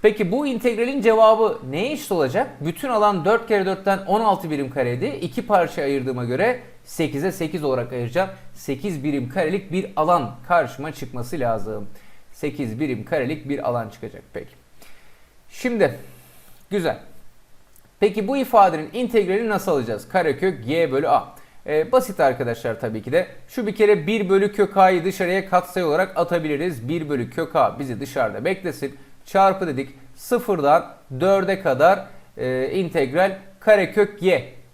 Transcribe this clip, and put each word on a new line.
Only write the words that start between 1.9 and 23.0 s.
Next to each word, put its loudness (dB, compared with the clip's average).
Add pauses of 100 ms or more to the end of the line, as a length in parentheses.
eşit -6
olacak? 0 (120)
Bütün -6
alan 2
dört 2
kere 2
dörtten 0
on 0
altı 0
birim -2
kareydi. -2
İki -6
parçaya 2
ayırdığıma -2
göre -2 (240)
sekize -4
sekiz -6
olarak -2
ayıracağım. -2 (240)
Sekiz -6
birim -2
karelik -2
bir -4
alan 2 (120)
karşıma 0
çıkması -8
lazım. -2 (460)
Sekiz -6
birim -4
karelik -4
bir -2
alan -4
çıkacak. -16 (120)
Peki. -12 (1000)
Şimdi 0 (720)
güzel. -2 (1000)
Peki 2
bu 0
ifadenin 4
integralini 0
nasıl -2
alacağız? -2
Karekök 0
y 0
bölü 0
a. 2 (400)
Ee, 0
basit 0
arkadaşlar 0
tabii -6